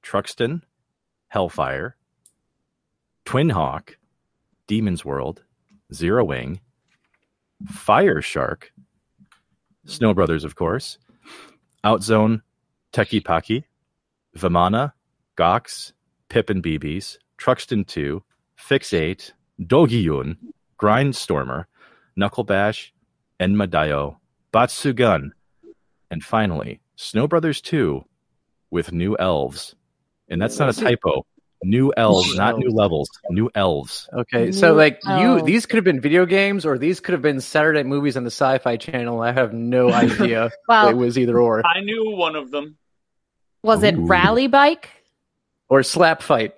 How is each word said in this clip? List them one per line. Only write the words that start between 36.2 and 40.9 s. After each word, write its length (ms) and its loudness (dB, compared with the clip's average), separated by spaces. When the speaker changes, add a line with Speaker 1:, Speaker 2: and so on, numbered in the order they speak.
Speaker 3:
games, 400 0
or 120 0
these 220 -2
could 140 -4
have 80 -2
been 180 0
Saturday 400 2
night 60 -2
movies 320 -2
on 80 -4
the 60 -6
Sci-Fi 460 0
Channel. 440 -6
I 100 0
have 220 0
no 380 2
Speaker 1:
<laughs> 20 0
Speaker 3:
idea 580 2
Speaker 4:
Well, 220 6
Speaker 3:
it 80 2